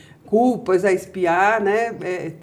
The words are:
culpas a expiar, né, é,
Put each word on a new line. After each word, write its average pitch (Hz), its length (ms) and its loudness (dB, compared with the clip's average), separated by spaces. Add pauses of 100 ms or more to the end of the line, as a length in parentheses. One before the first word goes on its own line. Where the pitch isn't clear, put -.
(240)
culpas 208 640 2
a 190 60 4
expiar, 185 680 0
né, 214 280 0 (120)
é, 180 320 -8 (100)